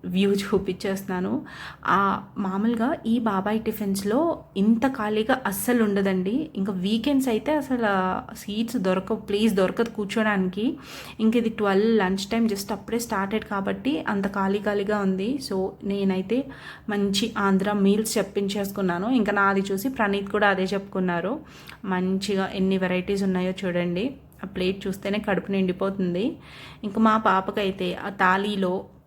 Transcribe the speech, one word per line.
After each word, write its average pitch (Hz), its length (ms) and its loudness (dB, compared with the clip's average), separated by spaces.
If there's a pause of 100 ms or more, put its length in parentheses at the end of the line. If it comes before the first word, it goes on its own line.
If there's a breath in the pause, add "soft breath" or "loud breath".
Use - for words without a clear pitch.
వ్యూ 190 280 2
చూపించేస్తున్నాను. 196 1080 -2 (440 loud breath)
ఆ, 196 360 2 (160)
మామూలుగా 220 580 0 (100)
ఈ 226 120 2
బాబాయ్ 208 420 0
టిఫిన్స్లో 214 760 0 (180)
ఇంత 226 300 4
ఖాళీగా 220 600 0
అస్సలు 220 380 2
ఉండదండి. 196 720 0
ఇంకా 196 160 -2
వీకెండ్స్ 226 560 0
అయితే 220 240 0
అసలు, 262 340 0
ఆ, 185 360 0 (160)
సీట్స్ 226 380 -4
దొరకవు, 185 400 0
ప్లేస్ 208 380 2
దొరకదు 196 340 2
కూర్చోడానికి. 208 920 0 (420 loud breath)
ఇంక 220 160 4
ఇది 226 120 2
ట్వెల్వ్ 214 500 4
లంచ్ 190 340 0
టైమ్ 226 160 2
just 202 240 -4
అప్పుడే 214 260 -4
స్టార్టెడ్ 214 460 -2
కాబట్టి 196 640 -2
అంత 202 180 0
ఖాళీ 196 320 0
ఖాళీగా 208 400 0
ఉంది. 196 400 0 (140)
So 190 160 -2 (160)
నేనైతే 196 600 0 (440 loud breath)
మంచి 202 500 0
ఆంధ్ర 196 340 2
మీల్స్ 208 460 2
చెప్పించేసుకున్నాను. 196 920 -2
ఇంకా 214 220 2
నాది 196 280 4 (120)
చూసి 196 160 -2
ప్రణీత్ 202 400 0
కూడా 208 200 4
అదే 190 160 2
చెప్పుకున్నారు. 190 760 -2 (440 loud breath)
మంచిగా 190 720 0
ఎన్ని 190 240 2
వెరైటీస్ 185 440 0
ఉన్నాయో 185 300 0 (140)
చూడండి. 175 480 -2 (300)
ఆ - 20 -10
ప్లేట్ 190 400 -2
చూస్తేనే 196 320 -2
కడుపు 196 340 -2
నిండిపోతుంది. 190 840 0 (480 loud breath)
ఇంకా 208 160 -2
మా 220 160 6
పాపకైతే 190 920 0
ఆ - 20 -6
థాలీలో 190 760 0 (220)